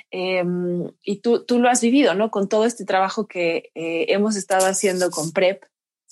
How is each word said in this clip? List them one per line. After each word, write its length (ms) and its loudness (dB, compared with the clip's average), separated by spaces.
Em, 800 -2
y 180 -4
tú, 240 0
tú 140 0
lo 100 4
has 140 2
vivido, 320 4
¿no? 160 0
Con 180 -2
todo 160 2
este 220 -4
trabajo 400 0
que, 480 -4
eh, 340 -4
hemos 260 2
estado 320 0
haciendo 440 0
con 220 -6
prep, 320 0